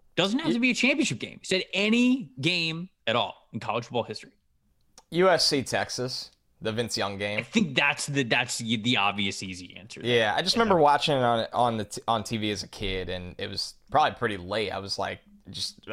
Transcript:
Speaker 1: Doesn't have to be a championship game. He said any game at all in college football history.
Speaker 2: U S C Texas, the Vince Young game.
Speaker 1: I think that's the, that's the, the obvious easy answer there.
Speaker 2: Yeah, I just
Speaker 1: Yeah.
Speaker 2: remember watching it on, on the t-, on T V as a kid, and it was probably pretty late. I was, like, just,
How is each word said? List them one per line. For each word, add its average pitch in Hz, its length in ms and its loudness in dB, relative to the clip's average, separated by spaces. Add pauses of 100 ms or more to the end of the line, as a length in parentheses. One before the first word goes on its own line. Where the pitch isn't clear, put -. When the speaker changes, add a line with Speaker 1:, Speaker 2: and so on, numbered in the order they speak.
(160)
Speaker 1:
Doesn't 196 240 2
have 320 120 0
to 294 60 0
be 254 120 2
a 226 40 2
championship 277 460 2
game. 107 200 -12
He - 60 -18
said 190 160 0 (100)
any 233 580 2 (100)
game 165 480 0 (180)
at 113 80 2
all 101 380 -2
in 110 80 -6
college 113 240 -4
football 120 180 -2
history. - 300 -12 (800)
Speaker 2:
U 180 160 4
S 170 180 4
C 139 160 2
Texas, 123 720 -4 (280)
the 107 120 -2
Vince 113 260 -2
Young 101 180 -2
game. 104 220 -4
Speaker 1:
I 110 60 -2
think 165 320 0
that's 143 300 0
the, 139 180 0
that's 127 340 -2
the, 113 200 -2
the 117 180 0
obvious 101 480 -2
easy 92 340 -12
answer 90 240 -16
there. 120 80 0
Speaker 2:
Yeah, 113 260 4
I 156 60 0
just 180 140 0
Speaker 1:
Yeah. 233 60 4
Speaker 2:
remember 196 180 4
watching 147 360 6
it 131 60 2
on, 117 300 2
on 117 240 2
the 107 80 -2
t-, - 240 -12
on 110 160 0
T 117 120 -4
V 107 140 0
as 92 140 -4
a - 40 -14
kid, 95 420 -6
and 90 280 -8
it 101 100 -8
was - 260 -8 (180)
probably 139 240 4
pretty 107 220 -2
late. 98 340 -4
I 92 80 -6
was, 98 180 -6
like, 95 220 -6 (300)
just, - 280 -10 (140)